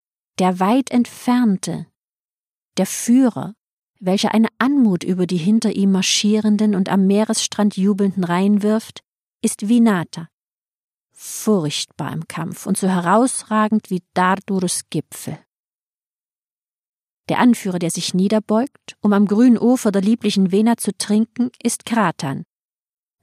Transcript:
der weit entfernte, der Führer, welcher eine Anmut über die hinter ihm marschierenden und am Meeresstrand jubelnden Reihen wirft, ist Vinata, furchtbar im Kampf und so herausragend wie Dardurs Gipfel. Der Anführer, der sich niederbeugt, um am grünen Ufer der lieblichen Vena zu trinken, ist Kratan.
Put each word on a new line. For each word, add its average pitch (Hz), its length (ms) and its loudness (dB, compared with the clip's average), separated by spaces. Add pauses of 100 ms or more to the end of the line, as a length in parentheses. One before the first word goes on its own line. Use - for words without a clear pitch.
(380)
der 185 220 0
weit 226 320 0
entfernte, 226 960 -2 (880)
der 190 100 0
Führer, 233 680 0 (440)
welcher 202 340 -2
eine 220 160 2 (100)
Anmut 240 440 2
über 185 240 -2
die 180 100 -2
hinter 208 380 0
ihm 196 160 0
marschierenden 208 840 2
und 190 120 0
am 190 200 2
Meeresstrand 208 680 0
jubelnden 196 460 0
Reihen 190 400 0
wirft, 214 380 -2 (420)
ist 214 260 -4
Vinata, 208 600 2 (840)
furchtbar - 1000 -4
im 160 160 -8
Kampf 165 380 -10
und 196 120 -2
so 190 100 0
herausragend 214 1000 0
wie 180 120 -4 (120)
Dardurs 185 760 -2
Gipfel. - 480 -10 (1900)
Der - 100 -2
Anführer, 202 400 2
der 170 120 -4
sich - 240 -6
niederbeugt, 214 880 -2
um 202 120 2
am 202 140 4
grünen 226 320 4
Ufer 233 340 2
der 196 100 0
lieblichen 196 480 0
Vena 220 260 2
zu - 200 -6
trinken, 226 540 -2 (120)
ist - 240 -6
Kratan. 170 580 -2 (800)